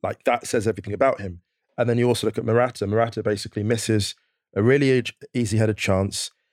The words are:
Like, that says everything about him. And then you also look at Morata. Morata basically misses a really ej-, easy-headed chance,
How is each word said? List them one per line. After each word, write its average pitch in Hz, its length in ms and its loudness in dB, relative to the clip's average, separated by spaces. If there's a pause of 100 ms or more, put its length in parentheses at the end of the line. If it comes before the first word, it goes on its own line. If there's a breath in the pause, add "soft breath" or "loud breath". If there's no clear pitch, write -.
Like, - 220 -6
that 120 200 2
says 113 220 -2
everything 101 260 -4
about 127 280 0
him. 87 200 -10 (360)
And 120 120 0
then 117 80 2
you 120 100 4
also 110 200 0
look 101 100 -2
at - 80 -4
Morata. 117 400 0
Morata 113 380 0
basically 104 400 -4
misses 107 520 0 (380)
a 98 80 0
really 131 400 4
ej-, - 120 -8 (200)
easy-headed 110 440 0
chance, 98 520 -2 (240)